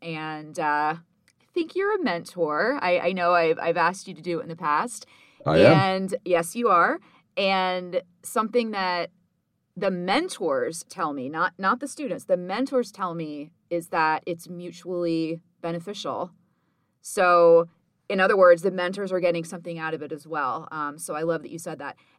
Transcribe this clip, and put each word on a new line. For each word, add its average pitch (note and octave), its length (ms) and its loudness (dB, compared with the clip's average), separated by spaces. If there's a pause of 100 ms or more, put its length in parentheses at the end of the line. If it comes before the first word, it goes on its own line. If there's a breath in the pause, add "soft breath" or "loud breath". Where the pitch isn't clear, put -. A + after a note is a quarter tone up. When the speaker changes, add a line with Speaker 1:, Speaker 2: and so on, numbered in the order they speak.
Speaker 1:
And, D#3 580 -10
uh, D3+ 360 0
I - 580 -20
think E4+ 200 -4
you're G4+ 220 -2
a F#4 80 -4
mentor. F3 800 -2
I, F3+ 180 2
I F3+ 140 -2
know F3+ 200 2
I've, E3 260 4
I've E3+ 180 0
asked F3+ 320 0
you F#3 40 -12
to D#3 80 -16
do E3+ 180 -4
it - 40 -8
in E3 60 -14
the E3 80 -12
past. E3 480 -2 (400 soft breath)
Speaker 2:
I - 140 4
am. C3 120 10
Speaker 1:
And F#3+ 440 2 (100)
yes, E3+ 280 0
you A#3+ 140 -2
are. G3+ 320 4 (380 soft breath)
And F#3 640 -2 (200)
something A3 500 -2
that F3+ 380 -2 (680)
the F#3+ 140 0
mentors F3 1000 -2
tell D#3+ 240 -6
me, C3+ 160 -8
not, E3 280 -2
not G3 220 -2
the C#4+ 80 -8
students, G#3+ 380 -8
the F#3+ 100 2
mentors A#3 560 -2
tell F3+ 240 -6
me D3+ 360 -10 (180)
is E3+ 180 -4
that D#3 380 0
it's E3+ 240 -8
mutually E3+ 920 -4 (220)
beneficial. E3+ 720 -8 (680)
So E3+ 680 6 (400)
in G3+ 100 0
other G3 160 4
words, F3 280 8
the F#3+ 80 0
mentors F#3 400 -4
are F#3 80 0
getting E3+ 240 0
something E3+ 340 -12
out D#3+ 160 -6
of C#3+ 80 -8
it D3 100 -12
as D3+ 140 -12
well. D3+ 460 -4
Um, D3+ 260 -6
so E3 160 -10
I D3+ 80 -6
love E3 220 0
that - 80 -16
you E3 80 -12
said D#3+ 180 -12
that. C#3+ 180 -12 (240)